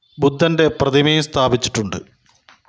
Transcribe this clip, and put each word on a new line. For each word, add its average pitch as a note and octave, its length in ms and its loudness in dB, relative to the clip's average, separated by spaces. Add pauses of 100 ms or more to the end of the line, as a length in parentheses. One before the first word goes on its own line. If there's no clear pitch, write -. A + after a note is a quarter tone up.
(180)
ബുദ്ധൻ്റെ D#3 480 2 (140)
പ്രതിമയും D3 480 2
സ്ഥാപിച്ചിട്ടുണ്ട്. A#2+ 680 -2 (720)